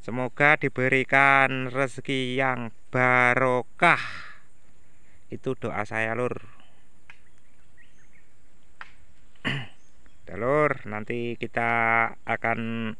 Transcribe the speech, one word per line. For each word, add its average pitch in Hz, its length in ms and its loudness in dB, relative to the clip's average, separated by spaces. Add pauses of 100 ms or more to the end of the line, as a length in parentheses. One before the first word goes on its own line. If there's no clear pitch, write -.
Semoga 127 560 4
diberikan 131 1120 4
rezeki 131 640 -2
yang 127 400 0 (160)
barokah. 127 1120 4 (1300)
Itu 127 240 -4
doa 104 320 -2
saya, 110 240 0
Lur. 120 320 -2 (3000)
<clears throat> - 0 - (800)
Udah, 90 160 -8
Lur, 143 320 4 (160)
nanti 117 480 -4
kita 117 320 0 (560)
akan 113 720 -2